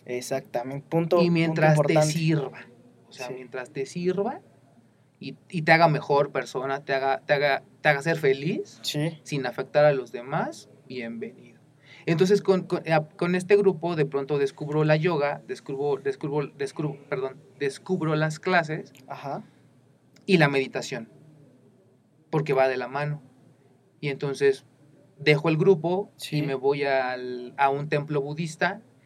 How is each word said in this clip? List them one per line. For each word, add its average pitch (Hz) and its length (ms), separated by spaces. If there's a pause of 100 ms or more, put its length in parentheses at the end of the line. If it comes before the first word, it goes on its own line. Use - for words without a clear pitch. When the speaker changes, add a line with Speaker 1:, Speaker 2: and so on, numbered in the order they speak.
Speaker 1:
Exactamente, 131 840
punto, 170 320
Speaker 2:
y 175 80
mientras 160 460
Speaker 1:
punto 151 120
Speaker 2:
te 165 60
Speaker 1:
importante. 151 260
Speaker 2:
sirva. 156 480 (400)
O - 40
sea, 127 160
Speaker 1:
Sí. 127 80
Speaker 2:
mientras 127 360
te 135 140
sirva 185 560 (800)
y, 135 160 (140)
y 170 140
te 160 100
haga 165 160
mejor 143 420
persona, 135 540
te 139 80
haga, 135 320
te 147 80
haga, 139 300 (180)
te 156 80
haga 139 120
ser 160 160
feliz, 151 680
Speaker 1:
Sí. 156 400
Speaker 2:
sin 135 220
afectar 123 400
a 151 80
los 123 180
demás, 151 580 (180)
bienvenido. 117 720 (460)
Entonces, 185 360
con, 190 220
con, - 240
eh, 160 100 (200)
con 175 180
este 185 220
grupo, 175 400
de 151 80
pronto 139 340
descubro 147 460
la 156 100
yoga, 156 520
descubro, 135 540
descubro, 143 460 (100)
descubro, 151 400 (120)
perdón, 131 280 (220)
descubro 156 560
las 156 240
clases 175 540 (140)
Speaker 1:
Ajá. 143 360 (840)
Speaker 2:
y 190 120
la 151 100
meditación, 127 600 (1200)
porque 151 240
va 131 160
de 127 80
la 123 100
mano. 147 340 (800)
Y 151 60
entonces 139 580 (520)
dejo 151 320
el 160 80
grupo 180 580
Speaker 1:
Sí. - 220
Speaker 2:
y 147 60
me 135 120
voy 139 280
al, 127 760
a 139 120
un 143 200
templo 147 320
budista 165 600 (240)